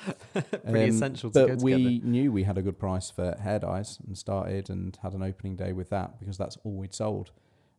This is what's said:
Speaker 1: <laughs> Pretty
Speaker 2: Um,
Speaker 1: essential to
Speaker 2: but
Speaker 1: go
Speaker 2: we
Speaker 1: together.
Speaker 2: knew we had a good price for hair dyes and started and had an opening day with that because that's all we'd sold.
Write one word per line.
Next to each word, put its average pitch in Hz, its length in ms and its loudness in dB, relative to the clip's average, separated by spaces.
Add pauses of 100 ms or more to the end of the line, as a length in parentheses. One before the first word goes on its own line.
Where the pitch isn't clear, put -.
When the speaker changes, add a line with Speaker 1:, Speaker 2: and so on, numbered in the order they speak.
Speaker 1:
<laughs> - 260 -8
Pretty - 340 -4
Speaker 2:
Um, 113 100 4
Speaker 1:
essential 113 540 2
to 131 160 8
Speaker 2:
but 127 120 2
Speaker 1:
go 127 60 0
Speaker 2:
we 131 80 6
Speaker 1:
together. 123 340 4
Speaker 2:
knew 123 260 4
we 95 100 2
had 95 160 2
a 95 40 0
good 95 160 -2
price 92 320 -2
for 90 280 -2
hair 101 220 -2
dyes 92 440 -4
and 95 140 -10
started 98 500 -4
and 92 280 -6
had 95 180 -6
an 95 80 -4
opening 95 340 -4
day 92 160 -4
with 92 180 -4
that 92 280 -4
because 95 180 -8
that's 95 280 -6
all 104 120 -6
we'd 95 180 -8
sold. 104 360 -4 (480)